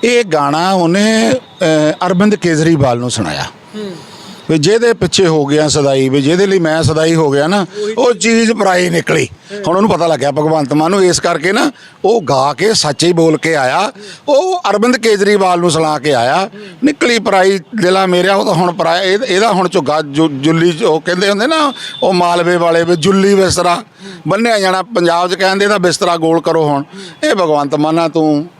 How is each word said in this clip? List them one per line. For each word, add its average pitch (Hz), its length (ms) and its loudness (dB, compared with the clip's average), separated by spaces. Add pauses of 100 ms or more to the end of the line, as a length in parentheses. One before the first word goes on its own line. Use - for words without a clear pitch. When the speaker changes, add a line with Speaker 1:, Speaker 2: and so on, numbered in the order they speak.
Speaker 1:
ਇਹ 240 200 2
ਗਾਣਾ 156 480 0
ਉਹਨੇ, 208 600 2
ਅ, 196 720 -2
ਅਰਵਿੰਦ 190 280 2
ਕੇਜਰੀਵਾਲ 156 640 0
ਨੂੰ 123 120 -4
ਸੁਣਾਇਆ 87 340 -6 (320)
Speaker 2:
ਹੂੰ। 208 140 -10 (600)
Speaker 1:
ਵੀ 160 80 2
"ਜਿਹਦੇ 220 340 2
ਪਿੱਛੇ 185 340 0
ਹੋ 156 180 2
ਗਿਆ 151 240 0
ਸਦਾਈ, 139 400 0
ਵੀ 139 140 0
ਜਿਹਦੇ 175 240 2
ਲਈ 196 120 0
ਮੈਂ 160 240 0
ਸਦਾਈ 160 320 0
ਹੋ 160 160 0
ਗਿਆ 139 160 0
ਨਾ, 190 200 0 (320)
ਉਹ 247 140 2
ਚੀਜ਼ 226 400 2
ਪਰਾਈ 185 380 0
ਨਿਕਲੀ।" 160 380 -2 (400)
ਹੁਣ 170 80 0
ਉਹਨੂੰ 202 140 2
ਪਤਾ 170 160 0
ਲੱਗਿਆ 143 240 0
ਭਗਵੰਤ 151 420 0
ਮਾਨ 156 180 0
ਨੂੰ, 196 140 2
ਇਸ 165 160 2
ਕਰਕੇ 170 320 -2
ਨਾ 262 200 -2 (320)
ਉਹ 214 180 2
ਗਾ 139 320 0
ਕੇ 202 200 0
ਸੱਚ 151 300 -2
ਹੀ 175 80 4
ਬੋਲ 165 240 2
ਕੇ 160 200 -2
ਆਇਆ। 143 360 0 (360)
ਉਹ 349 420 0
ਅਰਵਿੰਦ 226 260 0
ਕੇਜਰੀਵਾਲ 196 640 2
ਨੂੰ 175 100 2
ਸੁਣਾ 151 280 0
ਕੇ 139 160 0
ਆਇਆ, 139 360 0 (340)
"ਨਿਕਲੀ 233 340 0
ਪਰਾਈ 196 400 2
ਦਿਲਾ 185 480 0
ਮੇਰਿਆ", 180 280 2
ਉਹ 202 100 0
ਤਾਂ 196 100 0
ਹੁਣ 180 180 0
ਪਰਾਇਆ, 170 300 -2
ਇਹ, 190 160 0 (100)
ਇਹਦਾ 202 240 2
ਹੁਣ 180 160 0
ਝੁੱਗਾ 151 340 -2
ਜੁ-, 151 300 0
ਜੁੱਲੀ 165 400 0
ਚ, 165 120 -6
ਉਹ 160 160 0
ਕਹਿੰਦੇ 180 300 -2
ਹੁੰਦੇ 208 160 0
ਨਾ 302 260 0 (300)
ਉਹ 190 100 2
ਮਾਲਵੇ 175 440 0
ਵਾਲੇ 170 280 2
ਵੀ 175 120 2
ਜੁੱਲੀ 196 380 2
ਬਿਸਤਰਾ 175 480 0 (460)
ਬੰਨਿਆ 220 300 0
ਜਾਣਾ, 185 240 0
ਪੰਜਾਬ 175 480 0
ਚ 185 40 -2
ਕਹਿੰਦੇ 190 300 0
ਇਹਦਾ 196 140 2
"ਬਿਸਤਰਾ 175 380 0
ਗੋਲ 165 240 0
ਕਰੋ 165 240 0
ਹੁਣ।" 147 200 -2 (400)
ਇਹ 302 100 2
ਭਗਵੰਤ 151 400 0
ਮਾਨਾ 156 340 0
ਤੂੰ 156 380 0 (140)